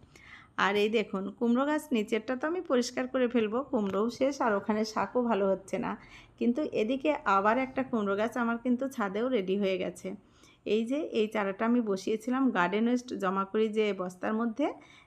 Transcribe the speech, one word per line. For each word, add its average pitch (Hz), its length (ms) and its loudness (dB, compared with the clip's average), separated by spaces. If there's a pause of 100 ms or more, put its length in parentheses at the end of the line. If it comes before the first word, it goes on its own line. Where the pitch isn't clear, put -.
(580)
আর 190 180 2
এই 208 140 4
দেখুন 202 420 -2
কুমড়ো 240 340 2
গাছ 302 260 -2
নিচেরটা 220 440 0
তো 254 120 -4
আমি 349 140 -2
পরিষ্কার 254 460 0
করে 254 200 0
ফেলবো, 233 360 0
কুমড়োও 214 460 0
শেষ 269 320 0
আর 240 120 4
ওখানে 208 320 0
শাকও 214 380 -2
ভালো 202 240 2
হচ্ছে 190 300 -2
না। 196 200 -4 (420)
কিন্তু 240 220 2
এদিকে 262 520 0 (120)
আবার 202 320 4
একটা 262 260 -2
কুমড়ো 208 320 0
গাছ 220 220 -2
আমার 233 200 0
কিন্তু 247 300 0
ছাদেও 214 400 -2
রেডি 196 300 0
হয়ে 190 200 2
গেছে। 180 380 -6 (500)
এই 220 200 2
যে 254 120 -2
এই 233 300 0
চারাটা 208 380 -2
আমি 240 160 4
বসিয়েছিলাম 220 680 0
গার্ডেন 202 380 2
ওয়েস্ট 247 260 0
জমা 190 320 0
করি 220 220 0
যে 214 260 0
বস্তার 185 400 -4
মধ্যে, 233 400 -2 (340)